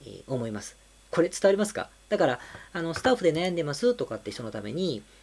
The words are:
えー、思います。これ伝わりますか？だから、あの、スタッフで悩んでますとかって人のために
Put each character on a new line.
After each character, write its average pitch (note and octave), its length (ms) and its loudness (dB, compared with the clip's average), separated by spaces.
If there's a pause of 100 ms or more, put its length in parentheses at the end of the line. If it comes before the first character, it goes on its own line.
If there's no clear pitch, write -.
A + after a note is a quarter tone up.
え - 60 -16
ー、 F#2+ 200 -16
思 B2+ 180 -4
い A2+ 40 -6
ま G#2 100 -6
す。 - 160 -14 (340)
こ E3+ 120 2
れ F3 80 4
伝 - 140 -8
わ G3 60 10
り G3 60 4
ま G#3 80 2
す G#3 80 -6
か？ - 160 -6 (220)
だ G#3 80 0
か F3+ 80 6
ら、 B2 140 2 (320)
あ E3+ 100 -6
の、 E3 100 -4
ス - 100 -6
タ C4 120 6
ッ - 20 0
フ F#3+ 80 -6
で E3 80 6
悩 F3 180 0
ん F3+ 40 -2
で E3+ 100 0
ま C#3+ 80 -2
す A#3+ 220 2
と D3 100 -2
か A2+ 120 -6
っ - 20 -8
て - 120 -8
人 A2+ 120 -10
の A2+ 80 -6
た G#2+ 100 -8
め G#2 120 -8
に D3+ 300 -2 (200)